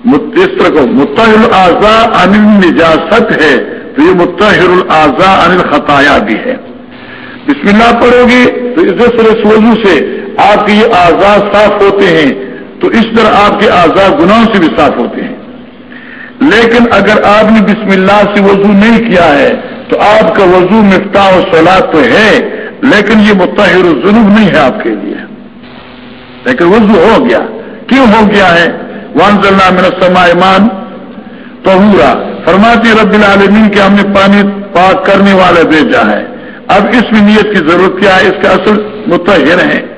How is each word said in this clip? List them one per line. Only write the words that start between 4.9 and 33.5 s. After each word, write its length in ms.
عن 140
الخطایا 600
بھی 160
ہے۔ 220
بسم 220
اللہ 320
پڑھو 280
گے 140
تو 100
جس 320
طرح 140
اس 160
وضو 260
سے 100
آپ 180
کے 60
یہ 240
اعضاء 400
صاف 300
ہوتے 240
ہیں 240
تو 80
اس 180
طرح 200
آپ 140
کے 100
اعضاء 380
گناہوں 340
سے 60
بھی 180
صاف 220
ہوتے 240
ہیں۔ 120
لیکن 520
اگر 320
آپ 280
نے 140
بسم 260
اللہ 280
سے 80
وضو 300
نہیں 260
کیا 180
ہے 120
تو 120
آپ 360
کا 80
وضو 380
مفتاح 520
الصلاۃ 580
تو 60
ہے، 320
لیکن 380
یہ 140
مطہر 500
الذنوب 480
نہیں 180
ہے 80
آپ 240
کے 80
لیے، 240
لیکن 200
وضو 340
ہو 300
گیا۔ 100
کیوں 200
ہو 240
گیا 240
ہے؟ 120
وانزلنا 560
من 140
السماء 420
ماء 160
طہورا، 480
فرماتے 440
ہیں 140
رب 100
العالمین 580